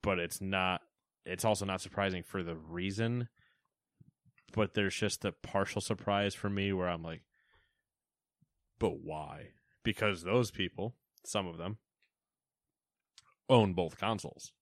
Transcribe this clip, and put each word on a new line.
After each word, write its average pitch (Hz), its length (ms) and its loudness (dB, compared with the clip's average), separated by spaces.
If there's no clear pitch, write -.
But 98 140 2
it's 85 220 -4
not, 92 420 0
it's 92 200 -6
also 101 200 4
not 95 160 -2
surprising 95 420 -2
for 95 200 -6
the 85 120 -4
reason, 98 720 -2
but 107 220 0
there's 98 200 2
just - 280 -2
the 98 100 -2
partial - 480 -2
surprise 101 540 0
for - 160 -4
me 98 220 0
where 92 160 0
I'm 82 140 -2
like, 82 200 -8
"But 80 240 2
why?" 76 460 -10
Because 101 400 0
those 107 280 2
people, 98 440 -4
some 98 220 -2
of 85 100 -8
them, 92 220 -6
own 110 240 10
both 85 260 0
consoles. - 640 -4